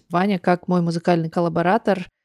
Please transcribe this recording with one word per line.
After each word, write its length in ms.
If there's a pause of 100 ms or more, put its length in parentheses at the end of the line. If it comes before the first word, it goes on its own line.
(100)
Ваня, 280
как 300
мой 120
музыкальный 500
коллаборатор, 760 (180)